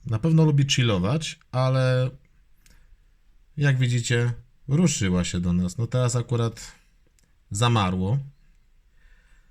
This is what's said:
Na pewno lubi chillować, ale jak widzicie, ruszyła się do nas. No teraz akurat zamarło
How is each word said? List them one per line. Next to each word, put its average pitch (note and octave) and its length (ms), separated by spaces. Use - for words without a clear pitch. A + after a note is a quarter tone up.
Na A2 120
pewno D#3+ 260
lubi C#3+ 220
chillować, A#2 720
ale B2+ 580
jak C#3+ 220
widzicie, A#2+ 540
ruszyła G2+ 560
się F2+ 160
do F2 120
nas. F2+ 260
No A#2 80
teraz B2 300
akurat A#2 560
zamarło G2+ 680